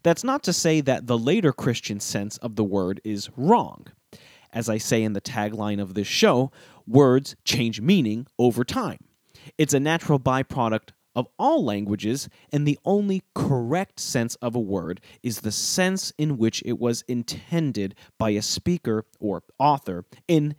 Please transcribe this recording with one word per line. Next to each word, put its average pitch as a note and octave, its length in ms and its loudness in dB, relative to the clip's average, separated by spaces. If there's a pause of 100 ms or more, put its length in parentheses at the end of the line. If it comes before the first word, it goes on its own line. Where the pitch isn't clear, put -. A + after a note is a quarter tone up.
that's E3+ 220 2
not C4+ 200 -2
to F3+ 80 0
say D#3+ 280 2
that B2+ 260 -2
the A#2+ 120 0
later D3+ 340 2
Christian A2+ 480 -4
sense G#2 380 -6
of A2+ 180 -8
the A2 80 2
word F#2+ 400 -2
is G#2 320 -6
wrong. C#3+ 500 0 (640)
As A2+ 160 -4
I A2 100 -2
say A2+ 260 0
in G#2+ 80 -2
the G2+ 80 -4
tagline G#2 600 -4
of F#2 140 -8
this G2+ 140 -2
show, C3+ 420 2 (380)
words C3 560 6
change A2+ 360 -2
meaning B2 460 2 (100)
over A#2+ 280 4
time. G3+ 340 -4 (600)
It's D3 160 2
a C3+ 60 4
natural D#3 380 2
byproduct B2+ 720 -2 (240)
of B2+ 120 -2 (120)
all C4+ 260 2
languages, G#2 640 -2 (240)
and D3 140 2
the D3 180 2
only G3 380 0 (120)
correct C#3 640 -2
sense A#2 360 -2
of A#2+ 180 -4
a B2 60 0
word F#2 400 -4 (220)
is A2+ 180 -6
the A2 120 -4
sense - 680 -2
in D3+ 200 0
which A2 260 0
it A#2+ 140 -4
was A#2 300 -2
intended A#2+ 840 -4 (240)
by A2 120 0
a G#2 120 0
speaker A#2+ 640 -2 (160)
or F#2+ 220 -4 (160)
author C3 460 2 (220)
in D3+ 320 2